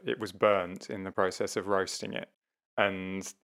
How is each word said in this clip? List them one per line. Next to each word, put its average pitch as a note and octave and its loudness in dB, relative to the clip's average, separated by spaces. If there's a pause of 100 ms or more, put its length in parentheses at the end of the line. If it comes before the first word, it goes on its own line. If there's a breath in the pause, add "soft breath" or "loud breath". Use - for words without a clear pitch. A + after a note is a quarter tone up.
it A#2+ -2
was G#2 -6
burnt G2 2
in F#2+ -6
the F#2 -6
process F#2+ 0
of G2 -4
roasting F#2+ 0
it. - -6 (500)
And F#2+ 0 (140)